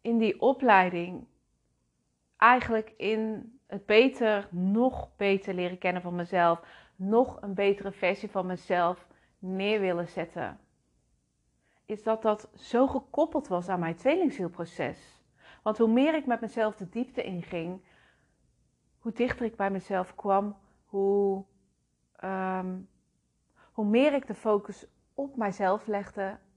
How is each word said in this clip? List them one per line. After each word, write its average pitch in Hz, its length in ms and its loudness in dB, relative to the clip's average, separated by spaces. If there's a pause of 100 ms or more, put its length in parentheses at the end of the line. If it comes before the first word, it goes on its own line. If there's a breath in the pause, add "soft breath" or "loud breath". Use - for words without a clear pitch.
in 233 180 0
die 220 220 0
opleiding. 185 840 2 (1080)
Eigenlijk 233 600 4
in 220 540 -4 (160)
het 196 200 -12
beter, 214 640 4
nog 208 680 0
beter 196 380 0
leren 180 240 -4
kennen 180 240 -2
van 175 120 -6
mezelf. 170 460 2 (360 loud breath)
Nog 226 460 0
een 202 120 -8
betere 196 380 0
versie 196 380 -2
van 185 160 -4
mezelf 180 600 -2 (320 soft breath)
neer 196 420 -2
willen 175 280 -2
zetten. 160 520 -10 (1200)
Is 214 180 -10
dat 220 200 -2
dat 214 320 -2
zo 254 320 0
gekoppeld 285 640 -2
was 180 200 -2
aan 180 120 -2
mijn 165 160 -2
tweelingzielproces. - 1300 -2 (400 soft breath)
Want 214 160 -2
hoe 226 100 4
meer 262 260 4
ik 302 120 -2
met 233 140 -2
mezelf 214 360 -4
de 180 120 -12
diepte 240 340 -6
inging, 175 600 -8 (1160 soft breath)
hoe 226 140 -10
dichter 240 340 -2
ik 226 100 -8
bij 196 140 -2
mezelf 190 440 -6
kwam, 202 420 -2 (280 soft breath)
hoe, 196 600 0 (720)
ehm, 185 640 -6 (920 soft breath)
hoe 214 140 -2
meer 254 260 4
ik 277 140 -2
de 208 80 -10
focus 208 520 -2 (280)
op 277 220 -8
mijzelf 202 500 -2
legde 202 520 -6 (180)